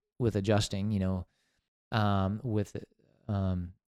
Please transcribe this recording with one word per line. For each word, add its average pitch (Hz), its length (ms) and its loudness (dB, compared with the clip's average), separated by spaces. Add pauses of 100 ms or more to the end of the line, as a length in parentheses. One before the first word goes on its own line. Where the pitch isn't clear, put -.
(200)
with 113 160 0
adjusting, 101 560 0
you 101 80 0
know, 92 260 0 (640)
um, 101 520 2
with, 107 320 -2 (520)
um, 92 460 0 (140)